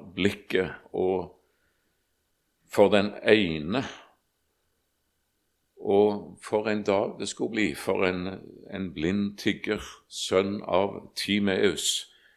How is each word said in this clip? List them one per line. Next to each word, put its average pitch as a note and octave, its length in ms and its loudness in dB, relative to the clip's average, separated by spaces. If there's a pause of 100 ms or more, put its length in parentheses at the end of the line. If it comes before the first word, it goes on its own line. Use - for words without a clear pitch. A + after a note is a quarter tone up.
(160)
blikket F#2 560 -2 (220)
og F#2 400 -2 (1400)
for G2 180 6
den G2+ 220 4 (160)
ene, F#2+ 560 2 (2000)
og G2 580 2
for G#2+ 300 -2
en G#2 120 -2
dag G2+ 360 0
det G#2 80 -6
skulle A2+ 240 -4
bli G#2+ 240 0
for G2 320 0
en, F#2 320 -4 (320)
en F#2+ 240 -6
blind G2+ 420 -2
tigger, G#2+ 460 -2 (240)
sønn G2 560 0
av G2 320 2 (240)
Timeus, G2 880 0 (300)